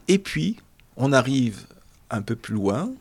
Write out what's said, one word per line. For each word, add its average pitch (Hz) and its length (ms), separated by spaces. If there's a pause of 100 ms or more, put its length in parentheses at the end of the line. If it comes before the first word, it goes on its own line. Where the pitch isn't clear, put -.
Et 190 120
puis, 185 380 (400)
on 139 160
arrive 123 520 (460)
un 104 100
peu 117 140
plus - 180
loin, 107 480